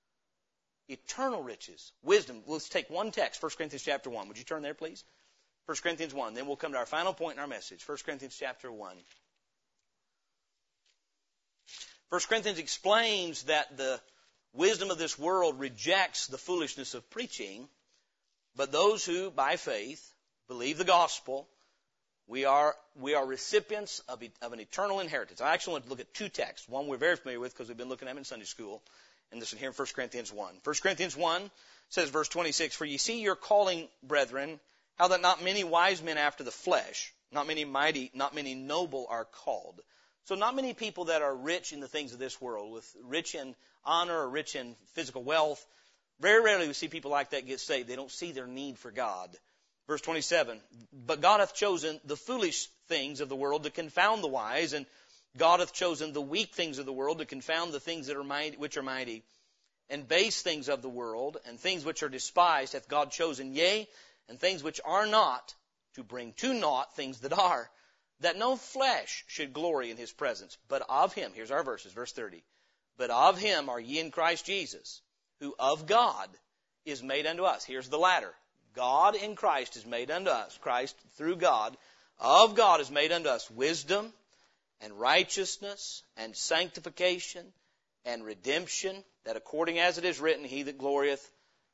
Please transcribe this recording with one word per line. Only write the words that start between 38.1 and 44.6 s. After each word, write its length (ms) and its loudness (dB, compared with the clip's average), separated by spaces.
not 200 -2
many 220 -6
noble 540 -4
are 160 -4
called." 560 -8
So 100 -4
not 200 0
many 180 -2
people 320 -6
that 160 2
are 120 2
rich 380 -4
in 80 -10
the 80 -10
things 240 -6
of 80 -14
this 220 -8
world, 320 -8
with 300 -16
rich 300 -4
in 220 -10
honor 340 2
or 100 -2
rich 280 -6
in 180 -10